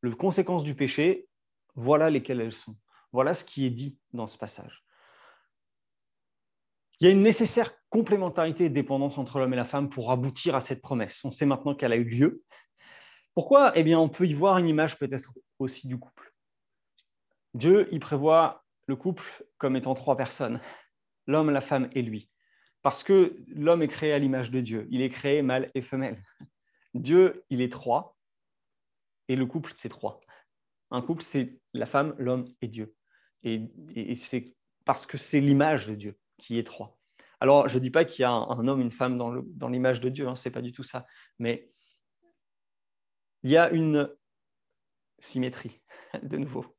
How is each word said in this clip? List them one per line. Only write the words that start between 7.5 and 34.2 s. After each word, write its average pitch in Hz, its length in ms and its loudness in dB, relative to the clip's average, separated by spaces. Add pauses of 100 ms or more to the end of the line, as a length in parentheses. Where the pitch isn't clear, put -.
complémentarité 180 720 0
et 160 60 2
dépendance 139 480 -2
entre 139 200 -6
l'homme 131 140 0
et 123 40 -2
la 120 80 -2
femme 139 240 -4
pour 123 220 -6
aboutir 131 460 0
à 127 40 2
cette 123 220 -8
promesse. - 420 -6
On 143 60 -6
sait 147 160 -2
maintenant 143 300 0
qu'elle 123 160 0
a 117 40 2
eu 120 80 0
lieu. 120 380 0 (920)
Pourquoi ? 277 420 6
Eh 165 80 4
bien, 160 160 6
on 160 80 4
peut 180 180 0
y 151 80 0
voir 185 240 4
une 170 100 2
image 156 300 0
peut-être 135 340 -8 (280)
aussi 131 260 -6
du 127 100 -6
couple. - 380 -18 (1200)
Dieu, 170 380 6
il 160 80 -4
prévoit 156 640 2 (220)
le 139 100 -4
couple - 500 -8 (120)
comme 131 180 -2
étant 131 180 -4
trois 131 220 0
personnes, 120 440 -6 (680)
l'homme, 151 240 2
la 139 100 2
femme 131 320 -2
et 131 100 -2
lui. 110 280 -8 (520)
Parce - 200 0
que 190 340 4 (120)
l'homme 160 340 2
est 143 60 0
créé 151 240 -2
à 143 60 2
l'image 131 320 -2
de 127 100 -2
Dieu, 110 300 -6
il 123 120 -2
est 131 80 -2
créé 143 320 0
mâle 131 320 -2
et 131 80 -4
femelle. 123 400 -6 (720)
Dieu, 170 560 4
il 127 100 -2
est 123 100 0
trois, 123 460 -4 (1120)
et 127 80 -2
le 131 100 0
couple, 139 300 -8
c'est 131 140 -12
trois. - 300 -10 (720)
Un 123 120 -4
couple, 160 200 -6
c'est - 380 -6 (120)
la 117 140 -6
femme, 147 320 -2
l'homme 127 280 -2 (160)
et 120 60 -10
Dieu. 110 280 -12 (460)
Et, 113 260 -6 (260)
et, 113 180 -8
et - 40 -4
c'est - 400 -10 (280)